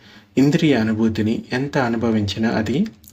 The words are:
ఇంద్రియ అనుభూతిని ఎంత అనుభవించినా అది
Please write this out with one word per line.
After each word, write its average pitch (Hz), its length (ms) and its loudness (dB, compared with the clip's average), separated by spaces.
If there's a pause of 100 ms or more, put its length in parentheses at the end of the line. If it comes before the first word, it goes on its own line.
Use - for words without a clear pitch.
(380)
ఇంద్రియ 147 400 4
అనుభూతిని 110 680 0 (100)
ఎంత 139 240 -4
అనుభవించినా 113 720 -2
అది 117 360 -2 (280)